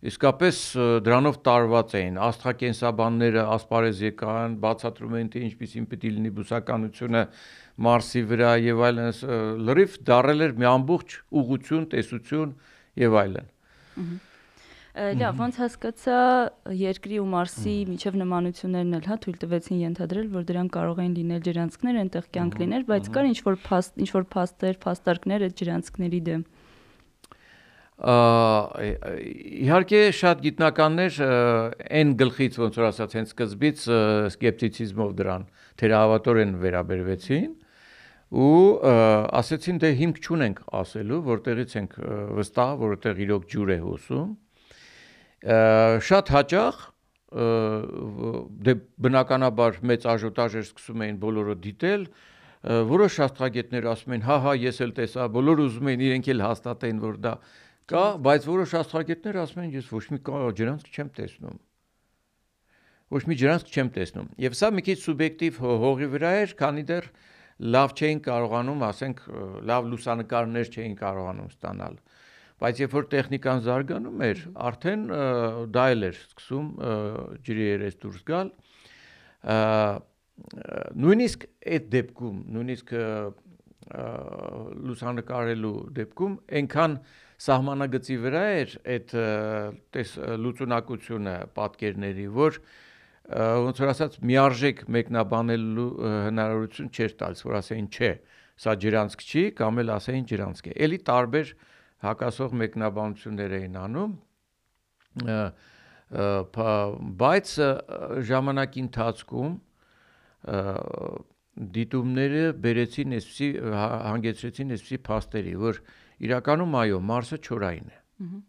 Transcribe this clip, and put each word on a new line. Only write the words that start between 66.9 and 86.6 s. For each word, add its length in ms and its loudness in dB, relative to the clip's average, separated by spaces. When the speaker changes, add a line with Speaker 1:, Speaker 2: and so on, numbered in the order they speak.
Speaker 1:
լավ 360 4
չէին 260 0
կարողանում, 600 -2
ասենք, 400 -6
ը, 220 -10
լավ 300 -2
լուսանկարներ 800 -4
չէին 240 -8
կարողանում 560 -6
ստանալ։ 460 -10
Բայց 220 -2
երբ 140 -4
որ 120 0
տեխնիկան 540 0
զարգանում 640 -4
էր, 180 0
Speaker 2:
Մհմ։ 180 -16
Speaker 1:
արդեն, 480 -4
ը, 200 -2
դա 200 2
էլ 200 2
էր 100 -4
սկսում, 520 -10
ը, 260 -6
ջրի 280 -2
երես 320 -2
դուրս 260 -14
գալ։ 280 -4
Ա, 180 -2
ը, 20 4
նույնիսկ 500 4
այդ 240 -2
դեպքում, 580 -2
նույնիսկ, 480 -8
ը, 120 -4
ը, 180 -12
լուսանկարելու 960 -6
դեպքում 500 -6
այնքան 480 -2